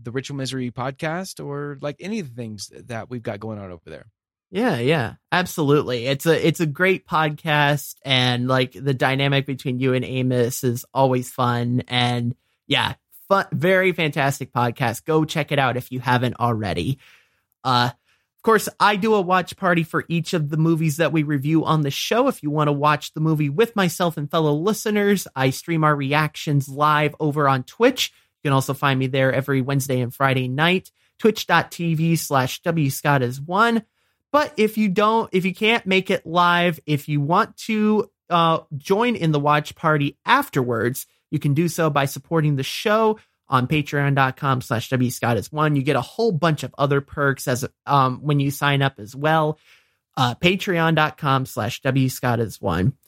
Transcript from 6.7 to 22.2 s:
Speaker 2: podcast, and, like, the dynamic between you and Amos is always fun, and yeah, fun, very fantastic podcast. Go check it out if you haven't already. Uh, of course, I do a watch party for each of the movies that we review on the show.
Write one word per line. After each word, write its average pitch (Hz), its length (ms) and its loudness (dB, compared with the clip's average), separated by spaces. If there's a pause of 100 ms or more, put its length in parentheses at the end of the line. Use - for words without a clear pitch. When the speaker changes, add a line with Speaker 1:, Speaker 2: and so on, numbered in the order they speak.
Speaker 2:
podcast, 147 1000 0
and, 127 440 0
like, 131 240 2
the 135 220 -4
dynamic 139 520 0
between 131 340 -6
you 131 140 2
and 127 120 -2
Amos 127 580 -2
is 123 300 -2
always 127 360 2
fun, 120 600 -2
and 123 440 0 (320)
yeah, 123 280 2 (340)
fun, 196 240 2
very 185 400 2
fantastic 143 600 -2
podcast. 120 540 -2
Go 156 180 2
check 151 280 -4
it 143 80 0
out 127 180 0
if - 140 -10
you 127 80 -6
haven't 123 400 0
already. 110 580 -2 (680)
Uh, 123 280 2
of - 540 -20
course, 214 240 2 (100)
I 208 160 4
do 214 200 2
a 208 60 2
watch 180 360 0
party 175 240 2
for - 260 -4
each 170 280 -2
of 151 140 0
the 156 80 -4
movies 160 400 2
that 160 140 2
we 160 120 2
review 151 420 0
on 156 160 2
the 139 80 -2
show. 226 380 0